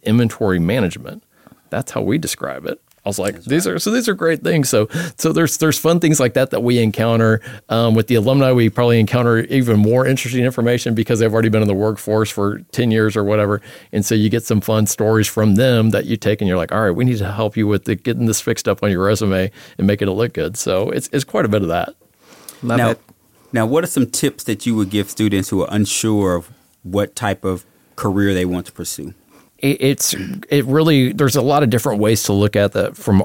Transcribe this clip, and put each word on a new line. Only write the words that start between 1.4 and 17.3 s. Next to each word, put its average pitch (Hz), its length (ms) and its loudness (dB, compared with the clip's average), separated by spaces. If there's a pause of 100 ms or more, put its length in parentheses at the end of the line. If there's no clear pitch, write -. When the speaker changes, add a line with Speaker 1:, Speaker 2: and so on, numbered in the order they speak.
Speaker 1:
That's - 220 -6
how 117 100 -4
we 104 160 0
describe 69 480 -8
it. - 160 -8 (220)
I 98 60 -6
was 101 100 -6
like, 101 160 -4
Speaker 2:
That's - 100 -18
Speaker 1:
"These 175 220 -2
Speaker 2:
right. 180 80 -2
Speaker 1:
are, - 40 -4
so 208 120 -4
these 233 180 -2
are 190 60 0
great 165 260 -2
things." 151 260 0
So, 110 200 2 (280)
so 160 160 0
there's, 160 260 0
there's 156 200 2
fun 170 220 2
things 156 200 2
like 123 140 2
that 131 160 0
that 110 140 -2
we 120 160 2
encounter. 113 600 2 (300)
Um, 113 240 2
with 113 140 2
the 123 80 2
alumni, 131 360 4
we 120 160 4
probably 117 320 2
encounter 117 420 2
even 120 360 2
more 120 300 4
interesting 127 360 -2
information 120 520 0
because 113 240 0
they've 110 120 2
already 113 180 2
been 107 120 2
in 107 60 2
the 101 80 0
workforce 107 560 -2
for 101 300 -4 (100)
ten 120 180 0
years 110 260 2
or 107 80 0
whatever. 104 380 0 (300)
And 104 120 -2
so 120 120 0
you 107 120 4
get 107 160 -2
some 107 160 0
fun 107 280 0
stories 110 400 0
from 107 260 2
them 113 380 2
that 101 160 0
you 113 100 -2
take - 240 -2
and 101 60 0
you're 90 100 0
like, 82 140 -4
"All 107 100 0
right, 95 140 0
we 117 100 0
need 123 140 0
to 98 120 -4